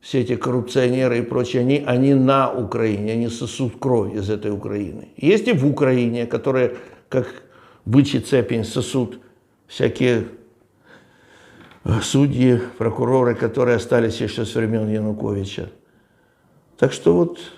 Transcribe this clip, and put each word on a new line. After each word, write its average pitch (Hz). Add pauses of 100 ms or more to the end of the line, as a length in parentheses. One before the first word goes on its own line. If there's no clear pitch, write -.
Все -
эти 120
коррупционеры 123
и -
прочие, 123
они, 139
они 127
на 135
Украине, 110
они 117
сосут 117
кровь 113
из 101
этой 104
Украины. 104
Есть 214
и 247
в 135
Украине, 123
которые, 127 (320)
как 127 (600)
бычий 135
цепень, 117
сосут 120 (500)
всякие, 120 (1600)
э, 110
судьи, 127 (180)
прокуроры, 120
которые 120
остались 117
еще 113
с 101
времен 110
Януковича. 104 (1040)
Так 135
что -
вот 170 (200)